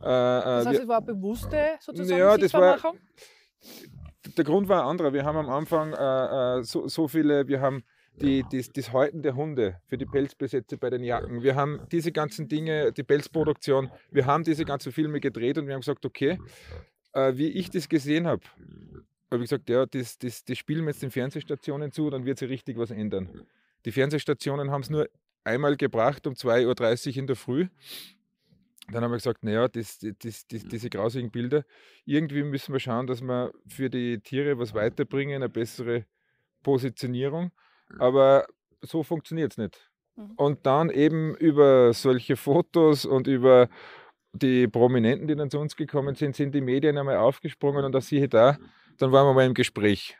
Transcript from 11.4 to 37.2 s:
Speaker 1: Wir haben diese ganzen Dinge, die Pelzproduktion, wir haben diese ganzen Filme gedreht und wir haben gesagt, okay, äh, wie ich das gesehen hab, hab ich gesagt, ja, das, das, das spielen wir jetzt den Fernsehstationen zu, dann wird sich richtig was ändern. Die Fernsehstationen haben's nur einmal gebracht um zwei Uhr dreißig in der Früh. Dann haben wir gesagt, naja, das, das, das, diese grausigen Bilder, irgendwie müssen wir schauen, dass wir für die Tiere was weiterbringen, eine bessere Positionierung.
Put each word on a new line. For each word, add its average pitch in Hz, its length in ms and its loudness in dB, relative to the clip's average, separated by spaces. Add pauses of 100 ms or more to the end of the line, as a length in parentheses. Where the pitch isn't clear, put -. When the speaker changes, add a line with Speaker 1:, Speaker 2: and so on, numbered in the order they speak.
Speaker 1:
Wir 135 120 4
haben 143 260 -2 (100)
diese 170 200 -2
ganzen 151 360 -6
Dinge, 151 440 -2
die 143 120 -10
Pelzproduktion, 143 880 0 (200)
wir 135 160 2
haben 147 180 0
diese 160 220 0
ganzen 139 260 -6
Filme 151 280 -4
gedreht 127 380 -2
und 147 100 -6
wir 139 60 -8
haben 135 80 -8
gesagt, 139 240 -6
okay, 139 340 -2 (720)
äh, 135 220 2
wie 147 140 -2
ich 185 220 -6
das 175 180 -6
gesehen 151 360 0
hab, 131 160 -2 (880)
hab 120 80 0
ich 120 100 -6
gesagt, 135 200 -4
ja, 127 160 4
das, 127 320 -8
das, - 280 -12
das 127 120 -6
spielen 156 280 -6
wir 151 60 -4
jetzt - 120 -10
den 135 80 -8
Fernsehstationen 139 800 -6
zu, 151 180 -2
dann 131 160 -6
wird 135 140 -2
sich 131 100 -6
richtig 127 280 -8
was 117 140 -4
ändern. 98 380 -6 (560)
Die 117 60 -6
Fernsehstationen 139 800 -2
haben's 139 200 -6
nur 151 180 -2 (340)
einmal 143 320 0
gebracht 135 520 0
um 131 80 -6
zwei 120 320 2
Uhr 123 80 0
dreißig 120 420 -2
in 135 80 -6
der 131 100 -2
Früh. 147 320 -4 (1200)
Dann 117 120 -4
haben 120 80 -2
wir 120 60 -4
gesagt, 113 260 -4
naja, 110 260 0
das, - 300 -10
das, 107 480 -12
das, 117 180 -12
diese 117 240 -10
grausigen 113 420 -4
Bilder, 127 320 -2 (400)
irgendwie 143 400 -4
müssen 139 300 -8
wir 135 60 -2
schauen, 123 280 -4
dass 127 140 -6
wir 123 300 -4 (160)
für 135 220 -6
die 120 300 -4
Tiere 139 400 -4
was 110 140 -6
weiterbringen, 139 640 -2
eine 127 120 -4
bessere 117 560 -4 (580)
Positionierung. 135 880 -2 (480)